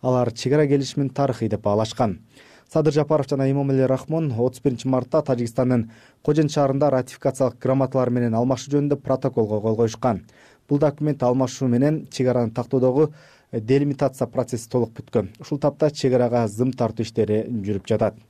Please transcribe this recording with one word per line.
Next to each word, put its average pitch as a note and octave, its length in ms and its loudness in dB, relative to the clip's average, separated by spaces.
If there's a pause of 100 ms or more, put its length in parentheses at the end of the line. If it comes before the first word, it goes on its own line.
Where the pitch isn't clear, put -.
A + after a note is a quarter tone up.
Алар B2 300 2
чек B2+ 220 -2
ара D3+ 120 4
келишимин C#3 440 0
тарыхый B2+ 400 -2
деп G#2 180 -4
баалашкан. G#2+ 540 0 (500)
Садыр D#3 220 2
Жапаров D3 340 2
жана C3+ 240 0
Эмомали C#3 300 2
Рахмон C3+ 500 0
отуз A#2+ 300 -2
биринчи C3 260 -2
мартта C3 340 0
Тажикстандын A#2+ 720 0 (320)
Кожен D3+ 240 2
шаарында C#3+ 420 0
ратификациялык B2+ 720 -2
грамоталар C3 500 0
менен A#2+ 240 0
алмашуу B2+ 440 0
жөнүндө C#3+ 180 0
протоколго B2+ 640 -2
кол A2 160 0
коюшкан. A2 480 0 (460)
Бул C#3+ 100 2
документ D3+ 440 0
алмашуу B2+ 440 0
менен C#3 440 0
чек B2+ 160 0
араны A#2+ 240 0
тактоодогу C3 600 2 (400)
делимитация C3 760 0
процесси A#2 420 -6
толук A2+ 280 -2
бүткөн. G2 420 -4
Ушул D3 200 -6
тапта D3 300 0
чек C3+ 240 -2
арага A#2+ 340 2
зым A#2+ 260 -2
тартуу A2+ 320 -4
иштери G#2+ 420 -2
жүрүп G#2 400 -6
жатат. G#2+ 280 0 (140)